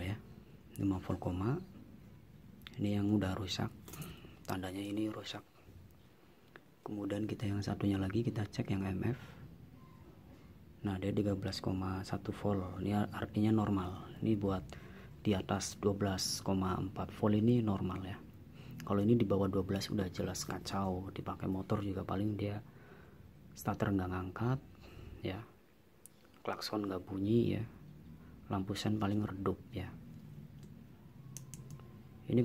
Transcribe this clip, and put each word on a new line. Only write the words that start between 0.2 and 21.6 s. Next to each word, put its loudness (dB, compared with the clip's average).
Lima 2
volt -2
koma. 2
Ini 2
yang 6
udah 4
rusak. -2
Tandanya -2
ini 0
rusak. -6
Kemudian -2
kita 0
yang 2
satunya 4
lagi, 2
kita 2
cek 0
yang 2
M 2
F. 2
Nah, 2
dia 2
tiga 4
belas -2
koma 0
satu -4
volt. 0
Ini 4
artinya 4
normal. 0
Ini 4
buat 2
di 6
atas 2
dua 4
belas 2
koma 4
empat -2
volt 6
ini 6
normal 2
ya. -6
Kalau 4
ini 8
di 4
bawah 4
dua 4
belas 0
udah 2
jelas -2
kacau. -2
Dipakai -4
motor 2